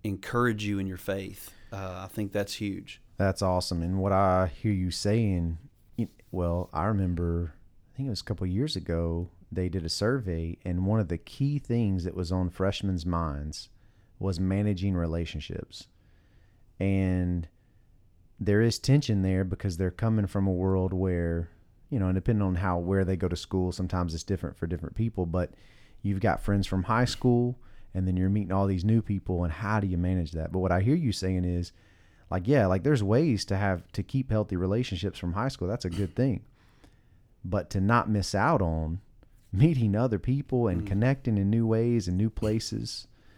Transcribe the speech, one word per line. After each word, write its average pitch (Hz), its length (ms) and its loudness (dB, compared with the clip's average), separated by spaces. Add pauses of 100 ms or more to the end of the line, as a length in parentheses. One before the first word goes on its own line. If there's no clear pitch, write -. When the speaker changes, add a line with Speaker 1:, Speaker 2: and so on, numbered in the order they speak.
Speaker 1:
encourage 107 600 0
you 101 140 -2
in 95 80 -2
your 92 120 -6
faith. 98 520 -8 (220)
Uh, 95 320 -10
I - 20 -12
think 101 240 -6
that's 101 240 -4
huge. - 480 -8 (140)
Speaker 2:
That's 98 260 0
awesome. 90 400 0
And 92 160 0
what 95 140 2
I 92 340 4
hear 107 260 -2
you 92 200 0
saying, 95 680 0 (400)
y-, 113 80 0 (240)
well, 87 420 -2
I 78 120 -2
remember, 87 680 0 (380)
I - 40 -16
think 139 100 -6
it 131 40 -4
was 98 100 -6
a - 40 -14
couple 95 200 -4
of 92 80 -2
years 123 240 -2
ago, 85 540 -2 (200)
they 92 180 -2
did 85 160 -2
a 82 40 -4
survey, 92 760 -2
and 90 220 -2
one 110 140 2
of 85 80 -2
the 82 100 -4
key 143 400 -4
things 104 460 0
that 90 100 -4
was 90 160 -4
on 92 200 0
freshmen''s 92 540 -2
minds 78 640 -4 (520)
was 95 180 -2
managing 98 560 0
relationships. 82 920 -4 (920)
And 90 680 2 (920)
there 104 200 4
is 113 180 4
tension 127 440 4
there 95 220 2
because 90 320 -4
they're 92 140 0
coming 110 360 0
from 98 200 0
a 95 60 2
world 92 400 2
where, 85 580 0 (400)
you 131 80 -2
know, 95 80 2
and 92 80 2
depending 104 280 2
on 92 140 2
how, 90 220 0
where 95 260 2
they 92 120 2
go 90 120 0
to 85 80 -2
school, 90 360 -2
sometimes 90 420 -2
it's 82 100 -6
different 90 320 -4
for 85 100 -4
different 85 300 -6
people, 110 300 -2
but 87 260 -2 (500)
you've 98 180 -2
got 98 220 2
friends 98 240 2
from 92 180 0
high 113 200 2
school, 120 540 2 (360)
and 92 140 0
then 92 80 0
you're 92 140 2
meeting 101 220 0
all 98 140 2
these 95 180 0
new 110 180 4
people, 92 420 -2
and 80 80 -2
how 107 260 -2
do 98 80 0
you 90 120 0
manage 90 340 0
that? 80 180 -4
But 92 100 0
what 92 120 2
I 87 80 4
hear 127 160 4
you 143 160 0
saying 92 320 0
is, 87 280 -2 (580)
like, 90 180 -2
yeah, 131 180 6
like, 92 160 2
there's 135 200 2
ways 117 420 2
to 98 140 -2
have, 95 340 -2
to 101 100 -6
keep 131 280 -4
healthy 107 260 0
relationships 95 600 -2
from 87 160 -4
high 113 140 -2
school. 92 200 -4
That's 110 160 -4
a 90 60 -2
good 92 260 -4
thing. 131 260 0 (1000)
But 92 260 -2
to 98 120 0
not 110 260 4
miss 104 260 0
out 113 280 2
on 80 380 -2 (520)
meeting 113 420 4
other 110 240 2
people 127 480 0
and 87 160 0
Speaker 1:
Mm. 104 40 -6
Speaker 2:
connecting 117 500 2
in 98 140 4
new 113 160 4
ways 113 420 2
and 90 80 0
new 110 140 2
places, 110 760 -4 (320)